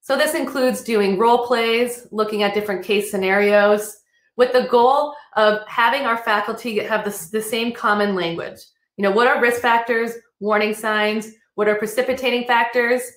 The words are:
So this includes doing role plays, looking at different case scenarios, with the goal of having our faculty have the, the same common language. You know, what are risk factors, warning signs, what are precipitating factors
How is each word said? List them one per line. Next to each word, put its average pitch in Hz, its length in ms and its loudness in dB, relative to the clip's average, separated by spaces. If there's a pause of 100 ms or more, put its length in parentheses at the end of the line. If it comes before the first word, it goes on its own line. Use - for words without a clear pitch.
So - 160 -2
this - 160 0
includes 262 480 -2
doing 202 380 0
role 240 260 4
plays, 233 640 -2
looking 214 320 -2
at 202 140 0
different 202 280 -4
case 208 280 -2
scenarios, 202 840 2 (380)
with 254 160 2
the 247 120 4
goal 254 500 2 (220)
of 214 320 4
having 254 400 0
our 226 100 0
faculty 220 640 -4
have 208 260 -4
the, - 260 -8
the 214 100 -2
same 233 300 -4
common 208 440 0
language. 165 440 -6 (380)
You 196 60 -4
know, 196 80 2
what 233 160 2
are 269 120 2
risk 240 220 0
factors, 233 520 0 (260)
warning 208 340 0
signs, 214 600 -2 (200)
what 208 140 0
are 214 80 2
precipitating 247 720 -2
factors 240 560 2 (140)